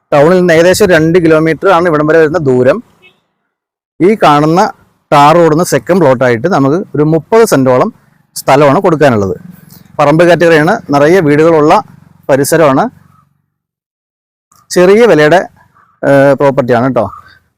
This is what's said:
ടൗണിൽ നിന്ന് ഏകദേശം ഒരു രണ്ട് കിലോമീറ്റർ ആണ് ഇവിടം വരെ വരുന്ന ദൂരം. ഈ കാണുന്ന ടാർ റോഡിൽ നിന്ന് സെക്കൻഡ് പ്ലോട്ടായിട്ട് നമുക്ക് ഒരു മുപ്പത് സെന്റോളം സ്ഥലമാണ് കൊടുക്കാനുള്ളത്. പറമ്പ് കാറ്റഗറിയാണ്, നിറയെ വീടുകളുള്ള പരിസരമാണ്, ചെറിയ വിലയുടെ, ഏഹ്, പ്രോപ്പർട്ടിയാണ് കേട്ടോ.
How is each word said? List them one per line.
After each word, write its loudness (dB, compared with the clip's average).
ടൗണിൽ 2
നിന്ന് 0
ഏകദേശം 0
ഒരു 2
രണ്ട് 0
കിലോമീറ്റർ 0
ആണ് 0
ഇവിടം -2
വരെ 2
വരുന്ന -2
ദൂരം. 0
ഈ 2
കാണുന്ന 0
ടാർ 4
റോഡിൽ 2
നിന്ന് -4
സെക്കൻഡ് -2
പ്ലോട്ടായിട്ട് 0
നമുക്ക് -2
ഒരു -2
മുപ്പത് 0
സെന്റോളം 0
സ്ഥലമാണ് 0
കൊടുക്കാനുള്ളത്. -2
പറമ്പ് 2
കാറ്റഗറിയാണ്, 2
നിറയെ 2
വീടുകളുള്ള 2
പരിസരമാണ്, 0
ചെറിയ 2
വിലയുടെ, 2
ഏഹ്, 2
പ്രോപ്പർട്ടിയാണ് -2
കേട്ടോ. -2